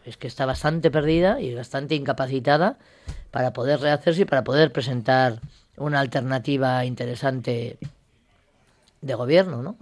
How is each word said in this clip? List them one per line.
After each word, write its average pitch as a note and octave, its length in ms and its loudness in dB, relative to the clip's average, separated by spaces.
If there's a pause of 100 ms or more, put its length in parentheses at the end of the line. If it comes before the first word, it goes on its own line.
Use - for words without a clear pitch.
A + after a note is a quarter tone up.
es A#2 120 -16
que - 120 -12
está C3+ 180 -4
bastante D3+ 440 2
perdida E3 500 2
y C3 140 -6
bastante C#3 400 -6
incapacitada C#3 840 0 (520)
para B2+ 220 -2
poder C3+ 280 0
rehacerse D3 420 2
y - 40 4
para C3 180 2
poder D3+ 280 4
presentar B2+ 680 2 (360)
una D3 240 -2
alternativa C3 840 0
interesante B2 920 -4 (1200)
de C3 140 -6
gobierno, C3+ 480 0
¿no? E3 200 -10